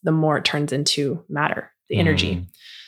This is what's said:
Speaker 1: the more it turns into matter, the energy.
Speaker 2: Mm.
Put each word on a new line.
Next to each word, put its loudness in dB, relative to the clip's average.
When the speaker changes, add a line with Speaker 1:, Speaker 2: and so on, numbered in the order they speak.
Speaker 1:
the 0
more 2
it -4
turns -2
into -2
matter, -2
the -2
energy. 2
Speaker 2:
Mm. -6